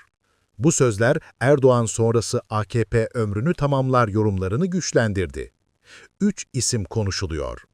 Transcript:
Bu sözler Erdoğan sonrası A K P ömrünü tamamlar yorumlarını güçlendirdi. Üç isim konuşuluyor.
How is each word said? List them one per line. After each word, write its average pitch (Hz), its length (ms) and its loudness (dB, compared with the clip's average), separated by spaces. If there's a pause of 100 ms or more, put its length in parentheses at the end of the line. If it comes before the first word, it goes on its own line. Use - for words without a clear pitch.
(580)
Bu 135 140 2
sözler 120 460 2 (220)
Erdoğan 127 460 4
sonrası 113 640 0
A 107 140 -2
K 117 200 -2
P 113 300 0
ömrünü 110 400 -2
tamamlar 131 540 2
yorumlarını 101 580 0
güçlendirdi. 98 840 -2 (720)
Üç 202 320 -2
isim 113 300 -2
konuşuluyor. 80 800 -6 (100)